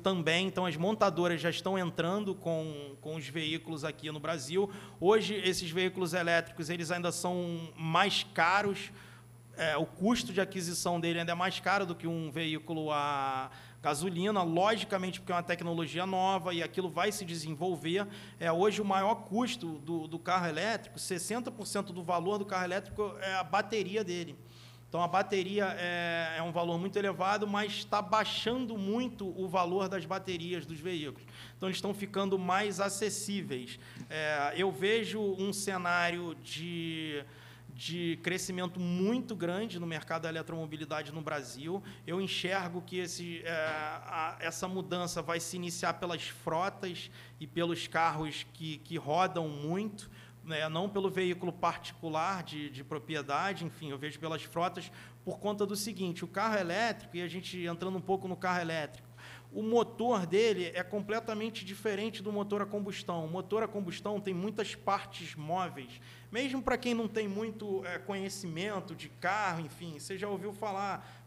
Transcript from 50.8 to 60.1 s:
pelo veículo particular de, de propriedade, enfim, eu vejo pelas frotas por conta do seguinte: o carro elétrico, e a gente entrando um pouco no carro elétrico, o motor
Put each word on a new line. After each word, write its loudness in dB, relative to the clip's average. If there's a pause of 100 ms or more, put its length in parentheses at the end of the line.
pelo 2
veículo 2
particular 0
de, -6
de -10
propriedade, -2
enfim, -6
eu -4
vejo -6
pelas -4
frotas -2 (320)
por -4
conta 2
do -2
seguinte: -2
o -4
carro 2
elétrico, 0
e -4
a -2
gente -6
entrando -2
um -2
pouco 0
no -4
carro 2
elétrico, -4 (440)
o -4
motor 4